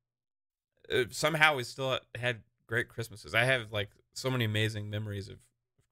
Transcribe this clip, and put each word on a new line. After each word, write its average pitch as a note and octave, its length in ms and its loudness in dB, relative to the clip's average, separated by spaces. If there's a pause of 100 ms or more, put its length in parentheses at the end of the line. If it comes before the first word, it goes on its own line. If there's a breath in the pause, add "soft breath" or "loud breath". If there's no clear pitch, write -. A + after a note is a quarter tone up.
(920)
uh, A#2+ 180 4
somehow D3+ 460 4
we B2 80 -2
still C3 360 -2 (160)
had A#2 280 -2 (240)
great A#2+ 220 -2
Christmases. G2+ 460 -10
I A2+ 100 6
have, B2 260 0
like, G#2 200 -4 (220)
so - 160 -4
many B2+ 160 2
amazing G#2+ 440 0
memories G#2 400 -6
of, F#2+ 60 -14 (420)
of - 140 -20